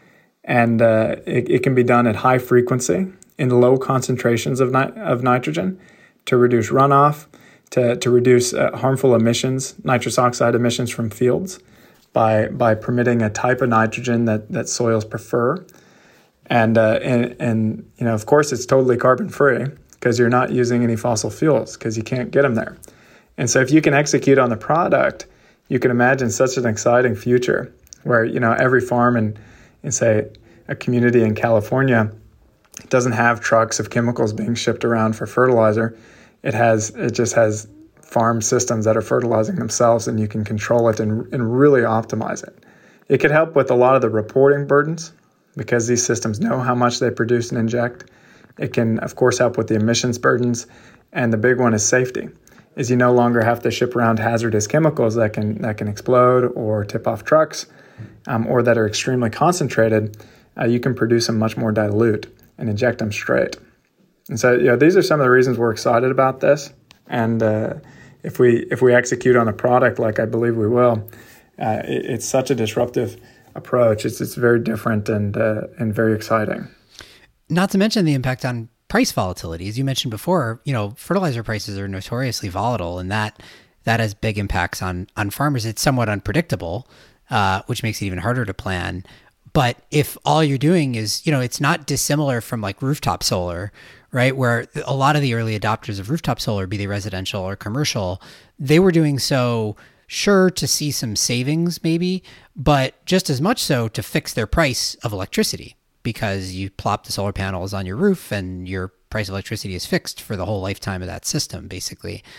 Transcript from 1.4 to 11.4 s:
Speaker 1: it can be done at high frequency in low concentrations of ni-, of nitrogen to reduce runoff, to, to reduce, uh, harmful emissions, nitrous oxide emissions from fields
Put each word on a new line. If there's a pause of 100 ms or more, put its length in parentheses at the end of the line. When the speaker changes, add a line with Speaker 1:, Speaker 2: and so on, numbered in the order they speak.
Speaker 1:
it
can
be
done
at
high
frequency (300)
in
low
concentrations
of
ni-,
of
nitrogen (460)
to
reduce
runoff, (440)
to,
to
reduce,
uh,
harmful
emissions, (120)
nitrous
oxide
emissions
from
fields (540)